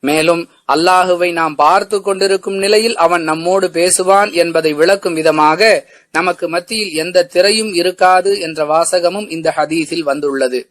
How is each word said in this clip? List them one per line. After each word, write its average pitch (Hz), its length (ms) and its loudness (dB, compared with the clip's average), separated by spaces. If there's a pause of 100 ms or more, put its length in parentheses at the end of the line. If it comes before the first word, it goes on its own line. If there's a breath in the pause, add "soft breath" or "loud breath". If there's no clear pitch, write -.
மேலும் 156 380 0 (260 soft breath)
அல்லாஹுவை 180 640 2
நாம் 165 240 -4
பார்த்து 190 460 2
கொண்டிருக்கும் 196 560 -2
நிலையில் 202 380 0
அவன் 170 280 2
நம்மோடு 170 440 -2
பேசுவான் 185 640 0
என்பதை 165 420 0
விளக்கும் 170 400 0
விதமாக 156 480 2 (500 soft breath)
நமக்கு 180 380 -4
மத்தியில் 180 440 -6
எந்த 175 300 0
திரையும் 208 500 0
இருக்காது 185 640 2
என்ற 160 260 -8
வாசகமும் 175 640 0
இந்த 160 260 -4
ஹதீஸில் 160 440 -4
வந்துள்ளது. 139 720 -2